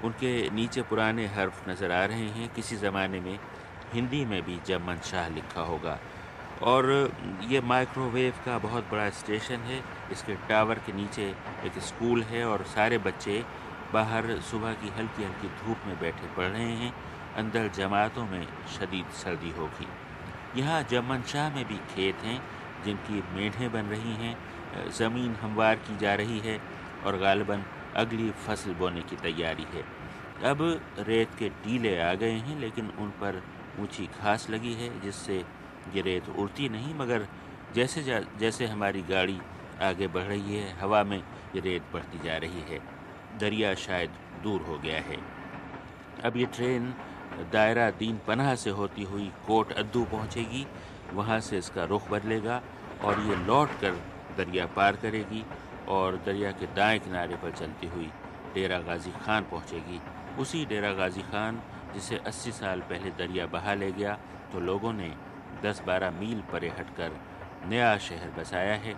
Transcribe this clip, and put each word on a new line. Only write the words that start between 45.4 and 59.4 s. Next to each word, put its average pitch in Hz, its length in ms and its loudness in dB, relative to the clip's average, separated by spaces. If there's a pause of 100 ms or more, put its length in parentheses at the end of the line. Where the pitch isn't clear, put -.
اب 117 140 0
یہ 123 140 4
ٹرین 123 400 0 (600)
دائرہ 110 460 8
دین 113 160 0 (100)
پناہ 127 300 4
سے 117 140 0
ہوتی 101 360 -2
ہوئی 101 240 -2 (120)
کوٹ 110 360 4
ادو 107 320 2
پہنچے 110 420 -2
گی، 135 140 -4 (480)
وہاں 107 260 2
سے 104 180 -2
اس 90 160 -4
کا 87 120 0
رخ 101 240 2
بدلے 107 340 2
گا 120 180 0 (400)
اور 104 120 4 (120)
یہ 104 100 4 (100)
لوٹ 135 220 8 (120)
کر 98 120 4 (460)
دریا 90 360 2
پار 101 280 8
کرے 110 300 0
گی 110 100 -4 (440)
اور 92 280 4 (120)
دریا 98 260 2
کے 92 140 -4 (100)
دائیں 104 300 6
کنارے 87 360 -2
پر 85 140 -2
چلتی 78 320 -6
ہوئی 82 220 -4 (440)
ڈیرہ 95 320 2
غازی 85 260 -4 (140)
خان 107 240 4